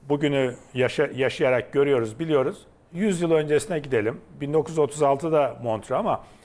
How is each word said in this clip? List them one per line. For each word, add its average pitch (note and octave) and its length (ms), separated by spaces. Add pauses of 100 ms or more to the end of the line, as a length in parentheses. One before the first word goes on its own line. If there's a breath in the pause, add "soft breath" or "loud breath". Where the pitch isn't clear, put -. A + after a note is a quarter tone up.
Bugünü C#3+ 460 (200)
yaşa-, B2+ 400
yaşayarak B2+ 580
görüyoruz, C3 460
biliyoruz. D#3+ 480 (260)
Yüz F3+ 300
yıl E3 80
öncesine D3+ 480
gidelim. B2+ 420 (200)
Bin C#3+ 120
dokuz D#3 200
yüz D#3+ 60
otuz D3 240
altıda C#3+ 600
Montreux A#2+ 380
ama F3 240 (200 loud breath)